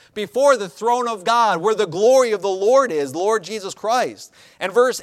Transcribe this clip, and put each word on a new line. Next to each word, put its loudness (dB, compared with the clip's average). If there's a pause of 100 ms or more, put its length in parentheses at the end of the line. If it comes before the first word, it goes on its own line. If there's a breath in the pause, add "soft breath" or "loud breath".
(160 soft breath)
before 2
the -8
throne -2
of -8
God, 2
where 0
the 0
glory 4
of -4
the -4
Lord 2
is, -4
Lord -2
Jesus -12
Christ. -4 (260 soft breath)
And -6
verse 2